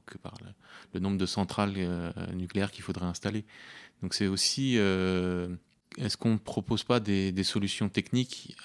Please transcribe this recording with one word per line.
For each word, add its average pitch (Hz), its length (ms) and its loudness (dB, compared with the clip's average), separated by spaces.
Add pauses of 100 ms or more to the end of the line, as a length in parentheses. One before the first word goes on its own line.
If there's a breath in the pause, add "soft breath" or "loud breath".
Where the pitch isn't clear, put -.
que - 100 -16
par - 240 -14
le, - 60 -16 (480 loud breath)
le 90 60 -2
nombre 98 180 2
de 92 80 2
centrales, 101 500 0
euh, 87 360 -2 (240)
nucléaires 95 340 0
qu'il - 140 -16
faudrait 90 220 -2
installer. 101 380 -4 (560 loud breath)
Donc 95 140 -4
c'est 101 140 2
aussi, 127 480 2
euh, 92 720 4 (500)
est-ce 104 180 -2
qu'on 110 220 2
propose - 460 -2
pas 123 160 4
des, 98 320 2
des 95 100 2
solutions 101 460 0
techniques - 760 -2